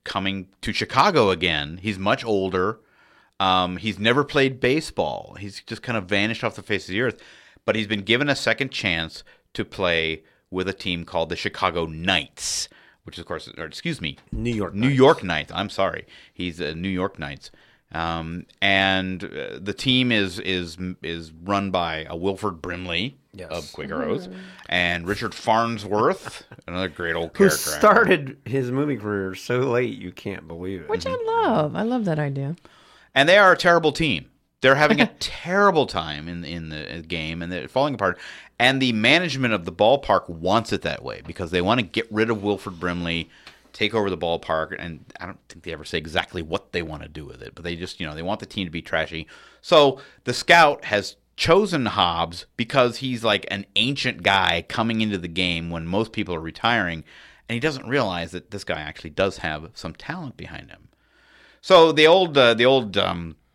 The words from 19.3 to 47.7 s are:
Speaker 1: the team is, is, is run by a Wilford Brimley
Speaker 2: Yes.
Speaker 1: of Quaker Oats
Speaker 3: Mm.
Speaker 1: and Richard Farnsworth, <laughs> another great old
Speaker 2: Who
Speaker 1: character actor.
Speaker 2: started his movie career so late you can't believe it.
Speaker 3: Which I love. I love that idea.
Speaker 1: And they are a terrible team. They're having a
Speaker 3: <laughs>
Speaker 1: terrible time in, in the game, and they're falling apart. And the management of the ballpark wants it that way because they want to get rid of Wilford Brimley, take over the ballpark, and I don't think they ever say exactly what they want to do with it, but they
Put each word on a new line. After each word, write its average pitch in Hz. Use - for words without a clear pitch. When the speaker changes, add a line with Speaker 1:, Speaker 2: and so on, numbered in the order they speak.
Speaker 1:
the 95
team 127
is, 98
is, 90
is 82
run 95
by 82
a 80
Wilford 92
Brimley 90
Speaker 2:
Yes. 87
Speaker 1:
of 82
Quaker 76
Oats 78
Speaker 3:
Mm. -
Speaker 1:
and 87
Richard 104
Farnsworth, 113
<laughs> -
another 90
great 85
old 85
Speaker 2:
Who 98
Speaker 1:
character -
actor. 76
Speaker 2:
started 190
his 123
movie 139
career 101
so 123
late 120
you 90
can't 90
believe 87
it. -
Speaker 3:
Which 440
I 523
love. 294
I 202
love 233
that 156
idea. 139
Speaker 1:
And 143
they 190
are 196
a -
terrible 170
team. 113
They're 131
having 151
a -
Speaker 3:
<laughs> -
Speaker 1:
terrible 180
time 78
in, 87
in 80
the 76
game, 82
and 85
they're 85
falling 139
apart. 98
And 131
the 127
management 127
of 90
the 90
ballpark 104
wants 90
it 92
that 73
way 57
because 85
they 90
want 107
to 110
get -
rid 110
of 104
Wilford 98
Brimley, 85
take 107
over 107
the 92
ballpark, 82
and 82
I 87
don't 95
think -
they 82
ever 76
say -
exactly 82
what 82
they 87
want 76
to 76
do 76
with -
it, -
but 82
they 87